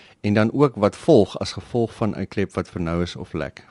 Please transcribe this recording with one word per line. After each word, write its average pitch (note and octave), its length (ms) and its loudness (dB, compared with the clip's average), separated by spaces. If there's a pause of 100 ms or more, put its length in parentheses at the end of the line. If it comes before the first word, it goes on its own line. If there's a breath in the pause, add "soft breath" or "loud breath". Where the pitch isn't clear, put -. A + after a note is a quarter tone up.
(200 soft breath)
en G#2 140 0
dan A2 180 2
ook C3+ 220 2
wat G2+ 220 0
volg B2 420 4
as - 140 -6
gevolg A#2 420 -4
van G#2 220 -4
'n F#2+ 120 -6
klep G2 260 -4
wat F#2 140 -6
vernou E2+ 340 -4
is E2+ 140 -6
of - 160 -14
lek. C#2+ 380 -10